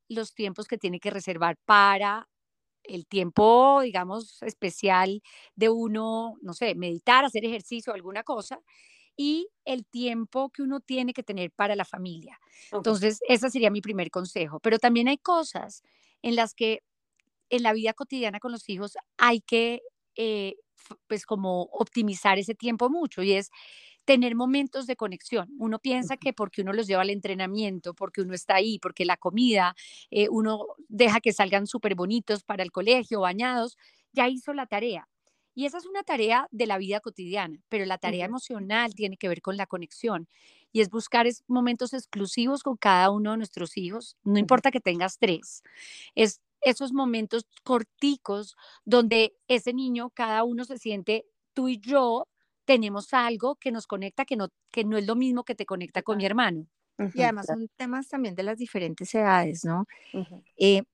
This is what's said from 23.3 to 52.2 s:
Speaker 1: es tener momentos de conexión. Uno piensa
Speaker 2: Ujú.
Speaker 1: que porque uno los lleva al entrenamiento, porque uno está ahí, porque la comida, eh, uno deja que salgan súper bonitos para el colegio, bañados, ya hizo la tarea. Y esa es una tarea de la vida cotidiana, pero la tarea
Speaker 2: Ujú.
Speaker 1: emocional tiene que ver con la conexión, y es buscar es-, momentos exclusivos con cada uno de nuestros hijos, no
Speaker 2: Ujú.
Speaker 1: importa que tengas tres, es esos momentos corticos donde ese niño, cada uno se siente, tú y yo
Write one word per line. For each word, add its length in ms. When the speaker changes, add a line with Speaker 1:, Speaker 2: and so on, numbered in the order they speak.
Speaker 1:
es 160
tener 300
momentos 520
de 80
conexión. 600
Uno 220
piensa 360
Speaker 2:
Ujú. 20
Speaker 1:
que 160
porque 280
uno 120
los 140
lleva 140
al 80
entrenamiento, 840
porque 280
uno 120
está 220
ahí, 240
porque 260
la 120
comida, 580
eh, 200
uno 360
deja 320
que 140
salgan 340
súper 280
bonitos 480
para 200
el 80
colegio, 500
bañados, 540
ya 160
hizo 260
la 120
tarea. 420
Y 120
esa 120
es 80
una 180
tarea 480
de 140
la 120
vida 220
cotidiana, 680
pero 160
la 120
tarea 260
Speaker 2:
Ujú. 20
Speaker 1:
emocional 680
tiene 240
que 100
ver 140
con 160
la 80
conexión, 640
y 100
es 80
buscar 380
es-, 200
momentos 460
exclusivos 680
con 140
cada 320
uno 220
de 60
nuestros 400
hijos, 460
no 160
Speaker 2:
Ujú. 0
Speaker 1:
importa 320
que 80
tengas 380
tres, 440
es 240
esos 300
momentos 520
corticos 920
donde 520
ese 260
niño, 360
cada 340
uno 200
se 140
siente, 480
tú 140
y 120
yo 480